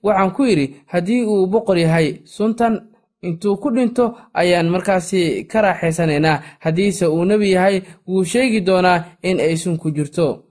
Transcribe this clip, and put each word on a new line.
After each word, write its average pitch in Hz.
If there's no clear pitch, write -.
waxaan 196
ku 277
yidhi, 156
haddii 202
uu 202
boqor 202
yahay, 165
suntan 226
intuu 180
ku 285
dhinto 240
ayaan 170
markaasi 175
ka 220
raaxaysanaynaa. 160
Haddiise 185
uu 165
nebi 208
yahay, 185
wuu 185
sheegi 220
doonaa 180
in 185
ay 160
sun 165
ku 160
jirto. 147